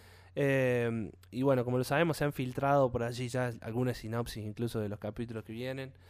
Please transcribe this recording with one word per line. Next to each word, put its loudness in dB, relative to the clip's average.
Eh, 2
y -4
bueno, 4
como 2
lo 2
sabemos, 2
se 0
han 0
filtrado 2
por -2
allí -4
ya -2
algunas -2
sinopsis -4
incluso -4
de -2
los -6
capítulos -6
que -12
vienen. -8